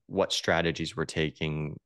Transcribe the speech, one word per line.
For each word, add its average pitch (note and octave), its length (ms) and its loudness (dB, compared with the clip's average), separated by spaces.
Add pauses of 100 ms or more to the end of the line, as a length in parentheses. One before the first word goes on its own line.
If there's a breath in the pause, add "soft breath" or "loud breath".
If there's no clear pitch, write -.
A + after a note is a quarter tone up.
what F#2+ 260 2
strategies E2 640 2
we're D#2 100 0
taking, D#2 680 -2 (100)